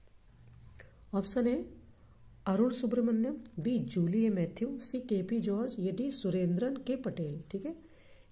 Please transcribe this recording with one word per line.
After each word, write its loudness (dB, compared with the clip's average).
ऑप्शन 2
ए 2
अरुण 4
सुब्रमण्यम, 2
बी 0
जूली 2
ए 6
मैथ्यू, 0
सी -6
केपी 0
जॉर्ज 0
या 0
डी -2
सुरेंद्रन 0
के -2
पटेल। -4
ठीक -6
है, -6